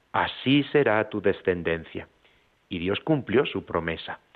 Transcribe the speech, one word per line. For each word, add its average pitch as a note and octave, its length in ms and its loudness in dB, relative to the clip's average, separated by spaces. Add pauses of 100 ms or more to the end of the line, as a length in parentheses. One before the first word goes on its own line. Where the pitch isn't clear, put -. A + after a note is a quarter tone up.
(140)
"Así B2+ 580 2
será A2 380 4
tu G#2 120 -6
descendencia". F2 840 -2 (640)
Y F2 100 -4
Dios F#2 220 -2
cumplió C#3 440 2
su - 200 -6
promesa. E2 540 -6 (160)